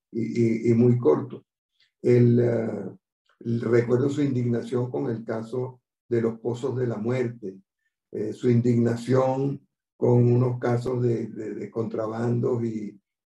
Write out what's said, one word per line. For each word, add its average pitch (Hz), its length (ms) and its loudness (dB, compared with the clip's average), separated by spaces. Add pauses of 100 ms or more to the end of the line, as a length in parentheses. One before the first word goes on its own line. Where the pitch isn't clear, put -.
(100)
y, 113 580 0
y, - 20 4
y 117 40 6
muy 120 240 4
corto. - 460 0 (580)
El, 120 380 6
eh, 113 500 -2 (500)
recuerdo 120 680 2
su 143 120 -2
indignación 123 680 -2
con 143 180 -4
el 113 160 -6
caso 117 560 -8 (280)
de 117 120 0
los 113 200 -2
pozos 120 360 -4
de 127 100 -2
la 113 100 -4
muerte, 117 600 -4 (540)
eh, 107 220 -6
su 123 180 0
indignación 127 1160 2 (300)
con 120 360 4
unos 123 260 2
casos 123 440 -2
de, 113 260 -2
de, 107 260 -10
de 101 160 -10
contrabandos 117 920 -2
y, 110 360 -8 (240)